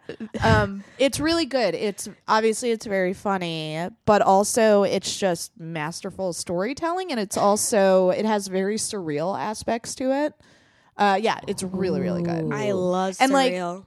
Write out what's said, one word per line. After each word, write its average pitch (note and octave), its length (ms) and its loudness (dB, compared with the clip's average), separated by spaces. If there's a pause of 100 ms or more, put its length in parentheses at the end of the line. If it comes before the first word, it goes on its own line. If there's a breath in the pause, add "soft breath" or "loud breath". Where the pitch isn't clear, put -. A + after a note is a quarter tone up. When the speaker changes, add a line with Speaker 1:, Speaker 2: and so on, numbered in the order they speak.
Speaker 1:
Yeah. - 60 -10 (200)
Speaker 2:
yeah. A3 280 4
Um, G3 220 -4 (140)
it's B3+ 200 2
really E4 280 0
good. A3+ 280 0
It's, - 340 -4 (200)
obviously A3 420 2
it's A3+ 160 -4
very F#3+ 280 0
funny, E3 720 -4 (160)
but G3+ 180 4
also G#3 640 4
it's - 340 -2
just F3+ 400 -2
masterful E3 760 -8
storytelling, D4 800 -4
and B3+ 80 -2
it's G3+ 180 -4
also, G3 720 4
it G3+ 160 0
has G#3+ 220 0
very F#3+ 280 -2
surreal F3 600 -4
aspects G#3+ 580 -6
to C4 160 0 (140)
it. D4+ 80 -4 (600 soft breath)
Uh, G3+ 240 4
yeah, G#3+ 260 0
it's G3 160 -6
really, F#3 380 -2
really F3 240 -2
good. E3 180 -2
Speaker 1:
Ooh. D#3 100 -4
Speaker 3:
I G#3 200 -2
love F#3 480 0
Speaker 2:
And, C4+ 120 4
like, C4+ 200 2
Speaker 3:
surreal. F3+ 340 -6